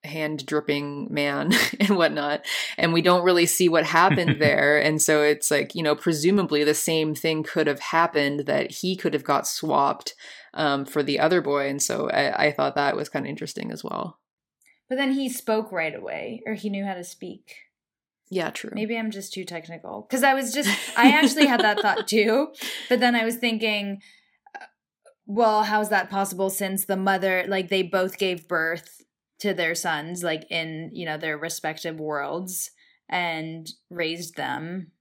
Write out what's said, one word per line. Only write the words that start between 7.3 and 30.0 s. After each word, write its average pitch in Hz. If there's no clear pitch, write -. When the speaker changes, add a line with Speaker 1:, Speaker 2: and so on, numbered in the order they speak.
Speaker 1:
could 151
have 147
happened, 147
that 143
he 185
could 156
have 143
got 143
swapped, 147
um, 139
for 151
the 139
other 160
boy. 143
And 139
so -
I, -
I 147
thought 143
that 143
was -
kinda 143
interesting -
as -
well. -
Speaker 3:
But 254
then 269
he 269
spoke 220
right 160
away, -
or 220
he 202
knew 196
how 196
to 180
speak. -
Speaker 1:
Yeah, 180
true. -
Speaker 3:
Maybe 220
I'm 220
just 196
too 190
technical. 170
'Cause 254
I 269
was 262
just, 277
I 247
actually 294
had 247
that 208
thought 214
Speaker 1:
<laughs> -
Speaker 3:
too. 226
But 247
then 240
I 226
was 233
thinking, 214
uh, -
well, 214
how 208
is 202
that 196
possible 196
since 196
the 190
mother, 190
like, 190
they 190
both 185
gave 180
birth 165
to 202
their 170
sons, 165